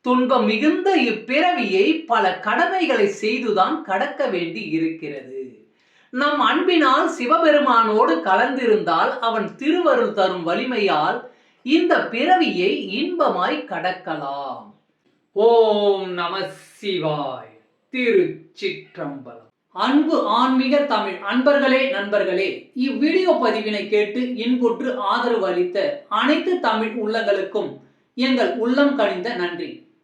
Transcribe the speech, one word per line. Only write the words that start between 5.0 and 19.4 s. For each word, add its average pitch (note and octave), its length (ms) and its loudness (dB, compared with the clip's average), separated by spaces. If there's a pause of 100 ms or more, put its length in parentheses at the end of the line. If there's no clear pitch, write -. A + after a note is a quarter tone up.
நம் C#4+ 300 -2
அன்பினால் D4+ 800 2
சிவபெருமானோடு B3+ 1040 4
கலந்திருந்தால், G#3 960 2
அவன் A3 380 -4
திருவருள் C#4 560 2
தரும் F#3 300 0
வலிமையால் G3 880 -2 (320)
இந்த D#4+ 460 0
பிறவியை A3+ 800 0
இன்பமாய் C#4 760 -2
கடக்கலாம். C#3+ 1080 -8 (580)
ஓம் G#3 800 4
நம F3 280 -4
சிவாய். D3+ 1200 -6 (320)
திருச்சிற்றம்பலம். E3+ 1600 -4 (200)